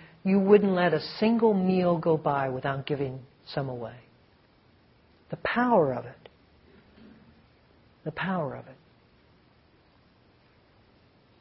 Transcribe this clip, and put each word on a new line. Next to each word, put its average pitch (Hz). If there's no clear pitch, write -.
you 190
wouldn't 196
let 175
a 151
single 226
meal 185
go 160
by 139
without 135
giving 131
some 139
away." 120
The -
power 226
of 120
it. -
The 156
power 165
of 120
it. -